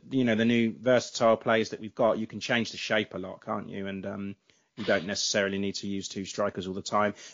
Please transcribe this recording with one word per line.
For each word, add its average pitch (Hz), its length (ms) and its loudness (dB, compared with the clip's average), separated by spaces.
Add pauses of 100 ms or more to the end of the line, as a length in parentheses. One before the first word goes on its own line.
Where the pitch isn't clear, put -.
(100)
you 131 140 2
know, 117 100 4
the 110 100 4
new 117 340 4
versatile 117 580 4
players 113 340 2
that - 100 -10
we've 110 140 -12
got, 113 240 2
you 110 80 -4
can 104 140 -12
change 117 320 0
the - 40 -12
shape 107 380 -2
a 95 40 -8
lot, 92 260 -10
can't 107 240 -6
you? 98 180 -8
And, 98 200 -8
um, 101 300 -8 (400)
you 104 80 -10
don't 95 220 2
necessarily 98 520 0
need 98 180 -2
to 101 120 -8
use 98 200 -4
two 98 160 -8
strikers 98 440 -4
all 92 60 -6
the 95 80 -6
time. 104 320 0 (200)